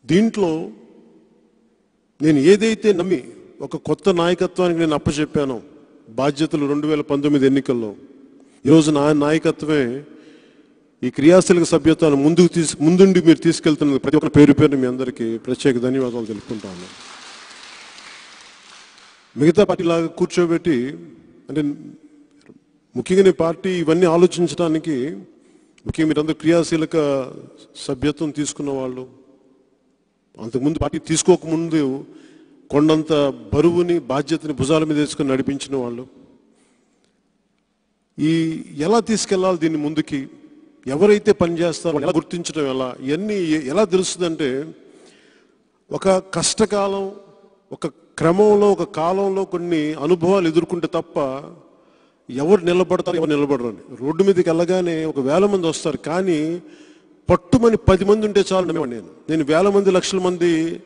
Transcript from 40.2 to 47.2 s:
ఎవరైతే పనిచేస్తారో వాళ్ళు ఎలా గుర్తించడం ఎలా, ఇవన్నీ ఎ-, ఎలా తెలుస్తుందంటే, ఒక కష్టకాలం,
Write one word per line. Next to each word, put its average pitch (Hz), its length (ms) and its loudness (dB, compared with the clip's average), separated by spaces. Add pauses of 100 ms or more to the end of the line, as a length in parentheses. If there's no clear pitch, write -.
ఎవరైతే 208 380 4 (100)
పనిచేస్తారో 170 540 -2
వాళ్ళు 139 120 -2
ఎలా 139 120 -2
గుర్తించడం 160 560 -6
ఎలా, 131 120 -4 (200)
ఇవన్నీ 196 280 -4 (220)
ఎ-, 151 160 -4
ఎలా 202 100 2 (120)
తెలుస్తుందంటే, 165 540 -2 (1500)
ఒక 190 120 -2 (280)
కష్టకాలం, 196 680 -2 (720)